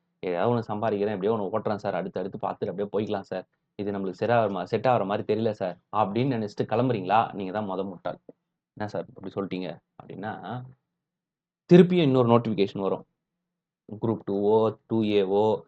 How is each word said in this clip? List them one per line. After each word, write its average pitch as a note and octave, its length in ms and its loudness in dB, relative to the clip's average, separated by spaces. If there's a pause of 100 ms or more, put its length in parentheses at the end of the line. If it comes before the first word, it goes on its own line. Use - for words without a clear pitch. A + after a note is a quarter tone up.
(200)
ஏதாவது F#2 300 0
ஒண்ணு A2+ 260 -2
சம்பாதிக்கிறேன், G#2+ 380 -2
எப்படியோ G2+ 200 0
ஒண்ணு G2+ 180 -4
ஓட்டுறேன் G#2+ 240 -2
சார், G2+ 180 -4
அடுத்து F#2 260 -6
அடுத்து F#2+ 180 -8
பார்த்துட்டு G2 300 -6
அப்படியே G2+ 200 -6
போய்க்கலாம் G2+ 320 -4
சார், F#2 260 -10 (320)
இது G2+ 140 -4
நம்மளுக்கு F#2+ 280 -6
செட் A2 100 0
ஆகிற A2+ 220 2
மா-, F2+ 120 -4
செட் A2 220 -2
ஆகிற A#2 180 2
மாதிரி G#2 220 -4
தெரியல A2 240 0
சார்" F2+ 280 -6 (180)
அப்படின்னு A2 380 0
நினைச்சிட்டு A2 300 -4
கிளம்புறீங்களா, A2 680 0
நீங்க F#2+ 200 -8
தான் G#2 180 -4
மொத F#2+ 140 -4
முட்டாள். F2 340 -10 (580)
"என்ன G#2+ 140 -8
சார் F2 180 -8
இப்படி - 260 -14
சொல்லிட்டீங்க?" F#2 340 -6 (260)
அப்படின்னா, G2 380 -12 (1400)
திருப்பியும் F3 320 8
இன்னொரு B2+ 260 4
நோட்டிஃபிகேஷன் A2 500 4
வரும். F#2+ 260 -2 (960)
குரூப் A2+ 260 -2
டூவோ, G#2 500 2 (100)
டூ A2+ 160 0
ஏவோ, G2+ 420 2 (240)